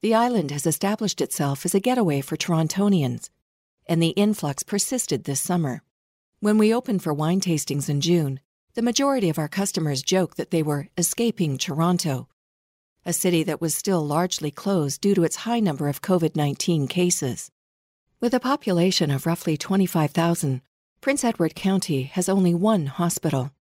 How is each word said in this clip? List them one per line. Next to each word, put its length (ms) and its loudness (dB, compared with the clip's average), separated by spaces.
the 120 4
island 360 2
has 160 -2
established 540 -2
itself 440 -2
as 120 0
a 40 4
getaway 400 2
for 160 -6
Torontonians, 920 0
and 160 2
the 60 4
influx 560 0
persisted 600 -2
this 160 -4
summer. 420 -2
When 180 2
we 160 4
opened 300 -2
for 100 0
wine 260 0
tastings 480 -2
in 120 0
June, 400 0
the 80 -2
majority 460 2
of 100 -2
our 100 -4
customers 540 -2
joked 360 0
that 120 -6
they 140 0
were 240 -2
escaping 580 0
Toronto, 680 0
a 60 -4
city 320 2
that 160 -4
was 120 -2
still 320 0
largely 460 -2
closed 500 -2
due 140 4
to 80 4
its 140 0
high 240 -2
number 280 0
of 140 -4
covid 320 2
nineteen 540 0
cases. 640 -2
With 140 0
a 60 2
population 720 2
of 140 -2
roughly 300 -2
twenty-five 540 0
thousand, 500 0
Prince 220 0
Edward 320 0
County 480 0
has 260 -4
only 240 4
one 340 2
hospital. 680 -2